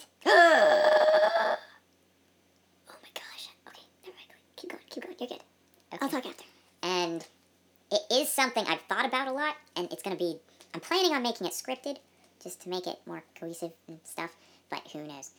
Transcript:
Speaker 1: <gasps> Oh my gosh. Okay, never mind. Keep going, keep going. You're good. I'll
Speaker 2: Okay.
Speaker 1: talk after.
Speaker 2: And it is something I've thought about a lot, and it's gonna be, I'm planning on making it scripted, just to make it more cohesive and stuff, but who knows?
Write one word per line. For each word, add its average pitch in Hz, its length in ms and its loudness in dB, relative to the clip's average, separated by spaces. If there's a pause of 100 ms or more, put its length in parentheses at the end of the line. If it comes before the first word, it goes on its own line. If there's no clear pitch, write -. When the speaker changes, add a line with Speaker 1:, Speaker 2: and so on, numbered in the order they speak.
(140)
Speaker 1:
<gasps> - 120 -6
Oh 214 1300 6 (1500)
my - 120 -20
gosh. - 340 -16 (200)
Okay, - 140 -20 (220)
never 370 120 -20
mind. - 120 -20 (280)
Keep - 140 -14
going, - 200 -14
keep - 140 -12
going. 370 140 -14
You're 247 100 -10
good. - 120 -12 (520)
I'll 170 160 -6
Speaker 2:
Okay. 294 120 -2
Speaker 1:
talk 254 60 -12
after. - 180 -16 (380)
Speaker 2:
And 175 440 -2 (640)
it 208 200 2
is 269 200 2
something 240 360 0
I've 160 160 -2
thought 220 240 -2
about 262 220 -2
a 262 40 -6
lot, 294 240 -4 (200)
and 180 160 -6
it's - 100 -12
gonna 196 140 -4
be, 170 220 -4 (360)
I'm - 60 -8
planning 359 320 0
on 269 100 -2
making 233 240 -4
it 165 60 -6
scripted, 269 460 -10 (440)
just - 200 -14
to - 60 -16
make 180 180 -8
it - 200 -10
more 165 160 -14 (160)
cohesive 170 340 -10 (140)
and 165 180 -18
stuff, 165 260 -10 (400)
but 147 100 -8 (120)
who 151 120 -12
knows? 143 340 -16